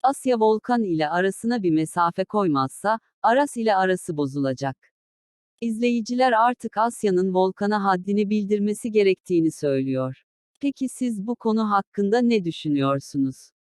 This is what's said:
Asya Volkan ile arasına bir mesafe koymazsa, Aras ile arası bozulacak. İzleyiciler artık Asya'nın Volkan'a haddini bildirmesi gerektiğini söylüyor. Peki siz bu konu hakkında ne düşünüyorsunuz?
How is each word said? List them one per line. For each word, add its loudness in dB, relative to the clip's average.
Asya 0
Volkan 2
ile 0
arasına -2
bir 2
mesafe 0
koymazsa, 0
Aras 2
ile 2
arası 0
bozulacak. -4
İzleyiciler 0
artık 0
Asya'nın 0
Volkan'a 0
haddini 0
bildirmesi -2
gerektiğini 2
söylüyor. -2
Peki -4
siz -6
bu -4
konu 0
hakkında 0
ne 2
düşünüyorsunuz? -2